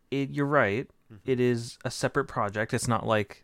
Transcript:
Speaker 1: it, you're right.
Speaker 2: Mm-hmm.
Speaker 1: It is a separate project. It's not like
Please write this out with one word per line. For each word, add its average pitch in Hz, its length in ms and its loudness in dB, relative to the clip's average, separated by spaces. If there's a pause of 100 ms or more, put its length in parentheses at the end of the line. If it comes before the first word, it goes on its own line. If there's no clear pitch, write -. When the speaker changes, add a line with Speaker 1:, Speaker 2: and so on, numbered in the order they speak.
(100)
Speaker 1:
it, 139 200 -2
you're 143 160 0
right. 127 420 2 (240)
Speaker 2:
Mm-hmm. 110 180 -6
Speaker 1:
It 123 100 2
is 123 440 2
a 120 60 -4
separate 139 360 -2
project. 110 460 -2
It's 117 160 -2
not 113 180 0
like 107 380 0